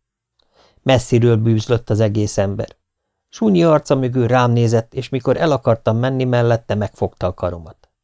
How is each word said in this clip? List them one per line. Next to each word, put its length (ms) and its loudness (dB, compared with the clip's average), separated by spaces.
Messziről 540 2
bűzlött 540 -2
az 100 0
egész 380 -2
ember. 380 -6
Súnyi 360 2
arca 300 2
mögül 320 0
rám 240 2
nézett, 440 0
és 140 -8
mikor 280 -2
el 140 0
akartam 480 0
menni 260 -2
mellette, 500 0
megfogta 520 -4
a 80 -4
karomat. 560 -10